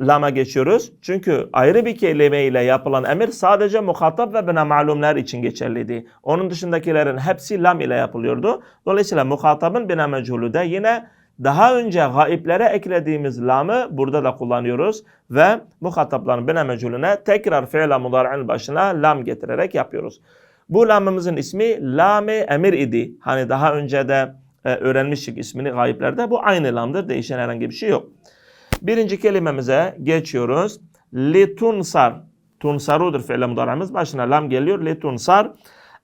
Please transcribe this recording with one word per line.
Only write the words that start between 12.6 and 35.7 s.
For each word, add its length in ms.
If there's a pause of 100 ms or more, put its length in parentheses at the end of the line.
eklediğimiz 840
lamı 440
burada 340
da 100
kullanıyoruz 720 (260)
ve 300 (200)
muhatapların 680
bina 160
mechulüne 600
tekrar 420
fiil-i 320
mudari'nin 500
başına 320
lam 440
getirerek 500
yapıyoruz. 460 (480)
Bu 200
lamımızın 480
ismi 600
lam-ı 340
emir 420
idi. 480
Hani 280
daha 260
önce 340
de, 260 (300)
e, 100
öğrenmiştik 640
ismini 320
gayblerde. 600
Bu 160
aynı 280
lamdır. 340
Değişen 300
herhangi 320
bir 40
şey 140
yok. 200 (760)
Birinci 380
kelimemize 840
geçiyoruz. 800 (340)
Litunsar. 1000 (460)
Tunsarudur 600
fiil-i 260
mudari'miz. 480
Başına 360
lam 200
geliyor. 340
Litunsar. 680 (520)